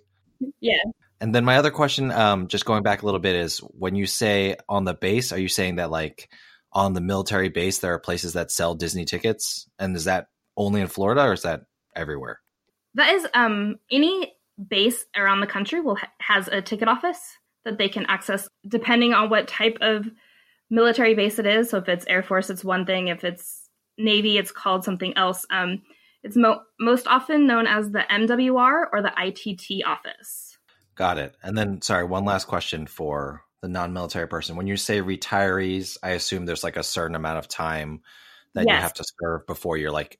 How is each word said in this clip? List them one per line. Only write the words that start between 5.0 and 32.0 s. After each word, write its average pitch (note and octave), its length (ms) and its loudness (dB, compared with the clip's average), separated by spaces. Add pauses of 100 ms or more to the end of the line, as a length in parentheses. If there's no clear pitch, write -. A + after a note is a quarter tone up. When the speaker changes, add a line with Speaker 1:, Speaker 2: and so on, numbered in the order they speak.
Speaker 2:
are F2+ 80 -4
you F#2 80 0
saying F#2 300 0
that, E2+ 120 -2
like, D#2+ 400 -6 (440)
on G2 200 2
the F2+ 80 -2
military F#2+ 480 0
base, F2+ 300 -2
there F2 140 -2
are E2 60 -2
places F2 340 -6
that F2 180 -4
sell E2+ 240 0
Disney E2 300 -4
tickets? - 600 -4 (120)
And F#2 160 -2
is D#2+ 100 -4
that F#2 220 0 (300)
only G#2 240 2
in F#2 60 0
Florida A2 360 2
or A2+ 100 4
is F2+ 100 -4
that E2 200 -4 (320)
everywhere? C#2+ 460 -8 (540)
Speaker 1:
That D4 180 6
is, E4+ 200 0
um, G#3+ 440 2 (120)
any E4+ 440 2 (340)
base G#3+ 380 0 (100)
around G3 240 2
the G3+ 80 0
country G3+ 320 -4
will B3 160 0
ha-, - 240 -10
has G3 300 0
a G3 120 -2
ticket A3 260 -2
office E4+ 340 0 (420)
that G#3+ 140 -6
they G3 120 2
can G3 160 -4
access G3 420 -2 (200)
depending A#3 460 4
on G#3+ 160 4
what G#3+ 180 2
type A3+ 340 0
of G#3+ 240 2 (640)
military A3+ 440 6
base G#3+ 260 2
it G#3 60 2
is. A3 240 4
So G#3 80 0
if F#3 100 -4
it's F3+ 200 -2
Air F#3 160 2
Force, F#3+ 260 0
it's F#3 140 -8
one F#3 220 0
thing. F#3 220 -2
If F3 160 -6
it's - 460 -10 (280)
Navy, G#3+ 400 2
it's F#3+ 140 0
called F#3+ 320 -2
something F#3 340 -4
else. F#3 320 0
Um, F#3 320 -2 (420)
it's G#3 120 -4
mo-, A3 260 6 (180)
most A#3+ 280 2
often C#4+ 400 4
known A#3 200 4
as G#3 240 0
the G3+ 200 -2
M G#3+ 140 2
W B3+ 320 2
R C#4 340 4
or G#3 100 0
the G3 160 0
I F3+ 120 -2
T F#3+ 260 -8
T G3 280 -6
office. - 760 -10 (380)
Speaker 2:
Got F2 220 0
it. C#2+ 260 -8
And G#2+ 140 -4
then, G2+ 240 -2
sorry, F2+ 240 0